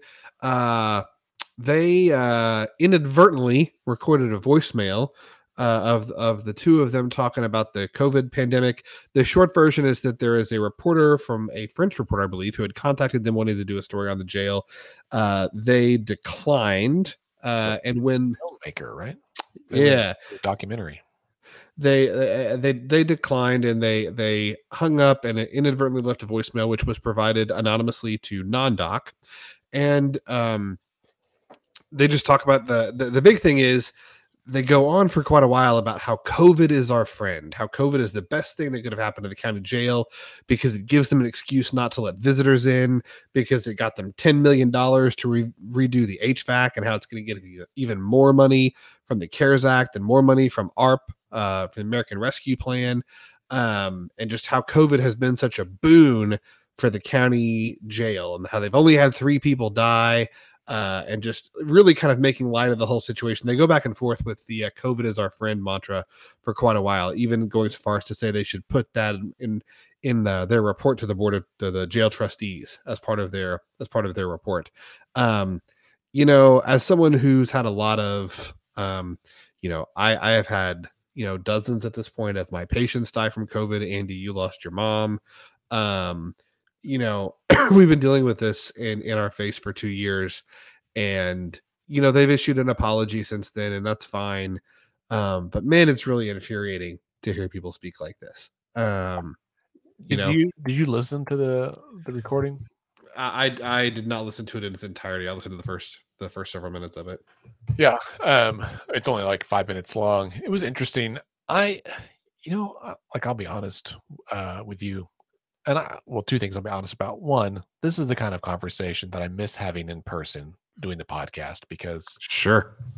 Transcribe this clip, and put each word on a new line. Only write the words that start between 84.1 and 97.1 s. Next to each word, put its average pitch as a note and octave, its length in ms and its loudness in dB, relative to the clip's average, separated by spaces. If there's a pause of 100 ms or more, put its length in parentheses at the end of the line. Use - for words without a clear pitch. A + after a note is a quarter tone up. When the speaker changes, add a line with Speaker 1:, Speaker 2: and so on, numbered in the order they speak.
Speaker 1:
you F#2+ 180 -10
lost F#2+ 320 -6
your F2 80 -12
mom. G#2+ 480 -2 (520)
Um, F#2 640 -6 (460)
you C3+ 160 -6
know, G#2 380 -6 (140)
<clears throat> - 200 4
we've F#3+ 180 10
been D3+ 120 4
dealing C3+ 240 2
with A#2 140 0
this G#2+ 320 -6
in, A2 320 -8
in G#2+ 160 -4
our G#2 120 -4
face G#2 280 -8
for G#2 140 -12
two - 160 -8
years, G2 540 -6 (540)
and, F2+ 640 -4 (280)
you C#3+ 140 -2
know, C3+ 100 6
they've C#3 180 6
issued C#3 280 0
an B2+ 120 0
apology A2 520 -2
since G#2 280 -10
then, G#2 220 -6
and G2+ 120 -8
that's G#2+ 200 -6
fine. G2 560 -8 (500)
Um, G2 380 -4
but G2+ 160 -6
man, E3 240 6
it's C3 180 -2
really A#2+ 240 -2
infuriating G2 680 -8 (240)